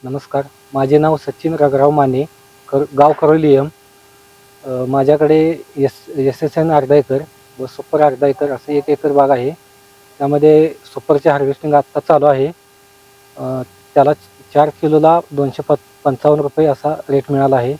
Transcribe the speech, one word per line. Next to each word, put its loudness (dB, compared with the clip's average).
नमस्कार, -8
माझे 0
नाव 2
सचिन -8
रघुराव 2
माने, 0
कर-, -4
गाव 4
करोलियम. 2
अ, -12
माझ्याकडे 2
एस-, -6
एसएसएन -2
अर्धा 2
एकर 0
व -10
सुपर -4
अर्धा 0
एकर -2
असं -10
एक -2
एकर -2
बाग 2
आहे. 0
त्यामध्ये 2
सुपरचे -2
हार्वेस्टिंग -2
आत्ता 0
चालू 0
आहे. 2
अ, -10
त्याला 2
चार 2
किलोला 2
दोनशे -6
प-, -6
पंचावन्न 0
रुपये -2
असा -4
रेट -2
मिळाला 0
आहे. -2